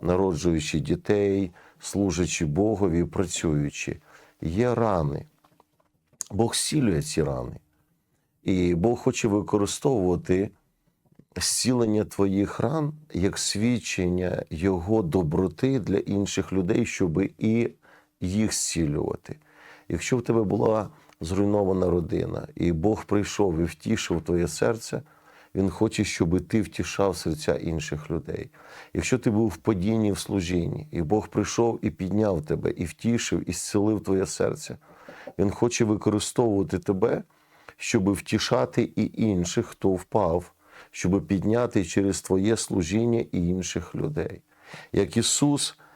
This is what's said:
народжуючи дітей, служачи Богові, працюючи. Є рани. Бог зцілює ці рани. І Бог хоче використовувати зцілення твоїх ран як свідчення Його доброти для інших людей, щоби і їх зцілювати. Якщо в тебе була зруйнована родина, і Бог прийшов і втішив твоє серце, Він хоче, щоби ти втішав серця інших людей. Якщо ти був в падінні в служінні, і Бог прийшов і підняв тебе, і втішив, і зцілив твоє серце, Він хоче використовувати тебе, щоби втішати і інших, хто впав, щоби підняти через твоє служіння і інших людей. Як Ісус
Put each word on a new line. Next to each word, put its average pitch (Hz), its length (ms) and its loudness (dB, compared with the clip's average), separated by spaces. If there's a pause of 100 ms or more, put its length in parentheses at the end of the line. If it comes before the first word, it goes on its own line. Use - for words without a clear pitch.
народжуючи 85 760 2
дітей, 98 720 0 (280)
служачи 90 680 -2
Богові, 90 600 2
працюючи. 78 960 -2 (400)
Є 110 340 0
рани. 82 500 0 (1040)
Бог 113 240 0
зцілює 113 460 0
ці - 220 -2
рани. 64 360 -6 (840)
І 90 320 2
Бог 107 240 2
хоче - 280 0
використовувати 101 1200 2 (840)
зцілення 107 680 2
твоїх 98 540 0
ран 147 340 0 (200)
як 90 240 0
свідчення 92 1120 0
Його 95 520 0
доброти 92 800 0
для 92 180 -2
інших 98 560 -2
людей, 101 320 2
щоби 90 520 0
і 113 340 0 (500)
їх 98 320 0
зцілювати. - 840 -4 (500)
Якщо 87 280 0
в 117 60 -2
тебе 113 200 2
була 107 460 2 (320)
зруйнована 95 680 2
родина, 87 680 -2
і 87 160 2
Бог 95 340 0
прийшов 98 540 2
і 85 40 2
втішив 87 580 -2
твоє 85 260 0
серце, 113 540 -2 (540)
Він 95 140 2
хоче, 107 340 0
щоби 90 360 0
ти 107 220 0
втішав 90 560 -2
серця 78 380 -2
інших 78 560 -6
людей. 82 380 -6 (440)
Якщо 104 240 0
ти 123 140 0
був 107 180 2
в 90 80 -8
падінні 107 540 0
в 90 80 -2
служінні, 90 720 -2
і 85 100 -2
Бог 104 260 0
прийшов 113 540 0
і 107 80 0
підняв 92 560 0
тебе, - 260 -2
і 90 140 -4
втішив, 110 640 -2
і 87 40 -4
зцілив 104 500 0
твоє 95 220 0
серце, - 520 -4 (600)
Він 101 120 4
хоче 120 340 0
використовувати 104 920 0
тебе, 104 440 0 (540)
щоби 101 360 2
втішати 120 680 0 (120)
і - 260 -2
інших, 90 440 0
хто - 240 0
впав, 90 600 0 (400)
щоби 92 300 0
підняти 104 640 0
через 98 360 0
твоє 98 360 2
служіння 107 760 0
і 87 160 0
інших 90 480 -4
людей. 85 460 -6 (520)
Як 98 240 2
Ісус 143 600 0 (160)